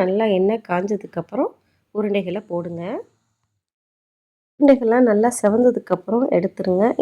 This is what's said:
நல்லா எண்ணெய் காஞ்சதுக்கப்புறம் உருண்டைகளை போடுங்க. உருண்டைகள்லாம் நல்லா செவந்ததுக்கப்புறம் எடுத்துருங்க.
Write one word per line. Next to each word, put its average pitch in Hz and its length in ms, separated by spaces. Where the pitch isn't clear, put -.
நல்லா 196 260
எண்ணெய் 214 320
காஞ்சதுக்கப்புறம் 202 840
உருண்டைகளை 202 520
போடுங்க. 170 320
உருண்டைகள்லாம் 247 560
நல்லா 220 180
செவந்ததுக்கப்புறம் 226 880
எடுத்துருங்க. 185 460